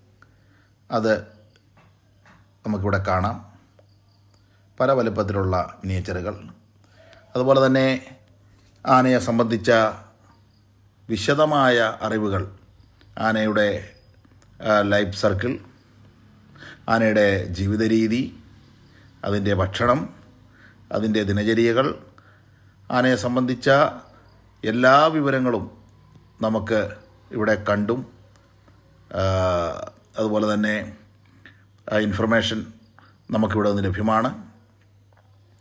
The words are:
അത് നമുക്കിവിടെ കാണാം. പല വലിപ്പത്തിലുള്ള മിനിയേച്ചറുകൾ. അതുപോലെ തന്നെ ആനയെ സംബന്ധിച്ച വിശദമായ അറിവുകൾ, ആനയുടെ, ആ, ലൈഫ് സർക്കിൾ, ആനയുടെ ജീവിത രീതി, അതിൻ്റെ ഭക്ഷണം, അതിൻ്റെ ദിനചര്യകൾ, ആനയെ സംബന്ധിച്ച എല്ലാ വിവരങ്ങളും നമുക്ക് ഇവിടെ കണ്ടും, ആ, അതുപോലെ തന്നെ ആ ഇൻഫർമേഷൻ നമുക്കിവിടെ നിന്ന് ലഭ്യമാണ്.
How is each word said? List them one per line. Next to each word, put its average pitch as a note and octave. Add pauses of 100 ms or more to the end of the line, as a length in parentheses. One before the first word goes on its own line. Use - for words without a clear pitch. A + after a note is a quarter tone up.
(960)
അത് A2 (1500)
നമുക്കിവിടെ G2+ (100)
കാണാം. F#2 (1400)
പല B2+ (100)
വലിപ്പത്തിലുള്ള G2+ (260)
മിനിയേച്ചറുകൾ. F#2+ (1000)
അതുപോലെ C3+
തന്നെ C3 (1080)
ആനയെ B2+
സംബന്ധിച്ച A#2 (1400)
വിശദമായ C#3+ (300)
അറിവുകൾ, G#2 (840)
ആനയുടെ, G#2+ (1040)
ആ, G#2 (140)
ലൈഫ് G2+
സർക്കിൾ, A2 (1400)
ആനയുടെ G#2+ (300)
ജീവിത G#2 (120)
രീതി, A2 (1040)
അതിൻ്റെ G2+
ഭക്ഷണം, A#2+ (960)
അതിൻ്റെ G#2+
ദിനചര്യകൾ, A2+ (1080)
ആനയെ B2 (100)
സംബന്ധിച്ച B2+ (1040)
എല്ലാ B2+ (200)
വിവരങ്ങളും C3 (800)
നമുക്ക് A2 (560)
ഇവിടെ G#2+ (140)
കണ്ടും, G#2 (1200)
ആ, - (960)
അതുപോലെ G#2+
തന്നെ G#2 (1160)
ആ G#2+ (120)
ഇൻഫർമേഷൻ A2 (760)
നമുക്കിവിടെ G#2+
നിന്ന് G2+
ലഭ്യമാണ്. A2 (1300)